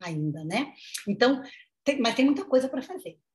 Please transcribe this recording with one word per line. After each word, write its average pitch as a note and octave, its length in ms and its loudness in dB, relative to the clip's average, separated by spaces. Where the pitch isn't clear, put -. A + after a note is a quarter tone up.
ainda, D#3 420 -4
né? A3 280 -2
Então, B3 340 2
tem, C#4+ 160 0
mas A3+ 160 0
tem C4 120 4
muita C#4 180 2
coisa B3+ 240 2
pra C4+ 140 -6
fazer, - 360 -14